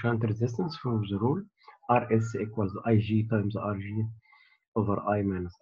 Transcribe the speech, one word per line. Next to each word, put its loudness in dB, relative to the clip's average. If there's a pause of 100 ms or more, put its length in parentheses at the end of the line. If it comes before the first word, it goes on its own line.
shunt 2 (100)
resistance -2
from -2 (140)
the -2
rule 2 (500)
R 4 (180)
S -2 (180)
equals -4 (100)
I 4 (100)
G -8 (240)
times 0
R -4
G -8 (920)
over 2
I 0
minus -2